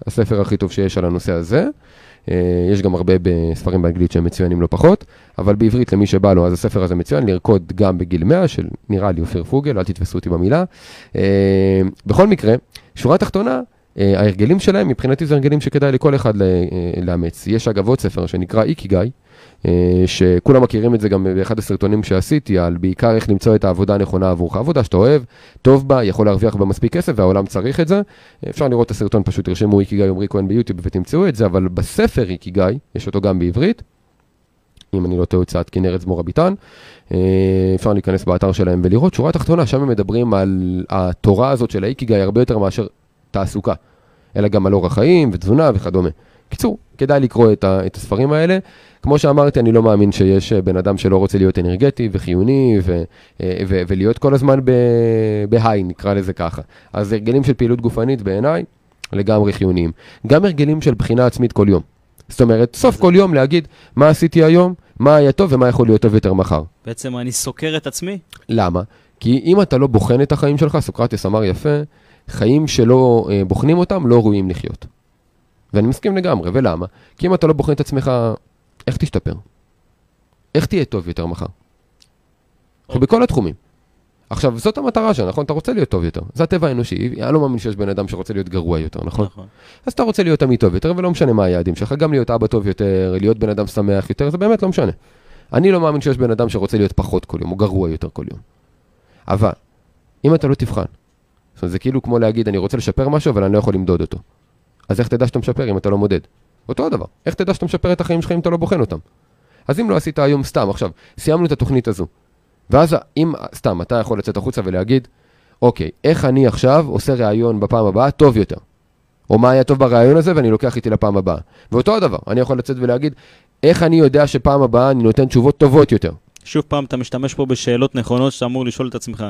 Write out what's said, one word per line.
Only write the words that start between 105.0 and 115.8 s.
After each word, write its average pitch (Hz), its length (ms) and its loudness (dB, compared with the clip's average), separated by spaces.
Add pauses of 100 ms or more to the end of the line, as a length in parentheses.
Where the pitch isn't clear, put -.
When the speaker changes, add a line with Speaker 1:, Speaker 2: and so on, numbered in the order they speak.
Speaker 1:
תדע 123 200 0
שאתה 123 120 -4
משפר 123 300 -4
אם 98 80 -2
אתה 101 120 -2
לא 101 80 2
מודד? 98 220 0 (500)
אותו - 160 -4
הדבר. - 200 -4 (200)
איך 165 80 -4
תדע 190 200 -2
שאתה 180 120 -8
משפר 180 280 -2
את 175 80 -2
החיים 165 200 -2
שלך - 100 -6
אם 170 80 -2
אתה 170 100 -2
לא 170 80 -2
בוחן 165 220 -2
אותם? 98 180 -4 (680)
אז 143 120 -2
אם 226 100 -2
לא 190 60 0
עשית 156 240 -4
היום 143 240 0
סתם, 120 260 -2
עכשיו, 98 200 -4 (280)
סיימנו 165 280 0
את 151 60 -2
התוכנית 127 360 -2
הזו, 95 200 -4 (640)
ואז 151 260 4 (220)
אם, 156 160 0 (220)
סתם, 90 260 -4
אתה 120 140 -4
יכול 110 240 -2
לצאת 101 180 -6
החוצה 107 280 -6
ולהגיד, 95 420 -2 (540)
"אוקיי, 117 280 0 (140)